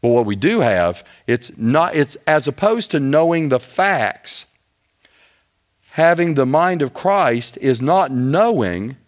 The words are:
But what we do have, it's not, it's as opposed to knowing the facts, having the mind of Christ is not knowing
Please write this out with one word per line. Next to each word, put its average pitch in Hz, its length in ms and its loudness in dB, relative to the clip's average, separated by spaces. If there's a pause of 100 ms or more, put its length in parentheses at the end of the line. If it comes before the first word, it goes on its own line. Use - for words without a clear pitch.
But 120 80 2
what 120 180 2
we 104 80 -4
do 175 240 0
have, 90 440 0 (220)
it's 120 320 -4
not, 151 380 0
it's 147 180 0 (140)
as 151 200 2
opposed 214 440 -2
to 160 80 0
knowing 156 500 0
the 127 100 2
facts, - 880 -4 (1500)
having 165 420 2
the 135 100 2
mind 160 380 0
of 131 100 -6
Christ 165 640 0
is 127 240 0
not 156 300 2
knowing 131 880 -2 (100)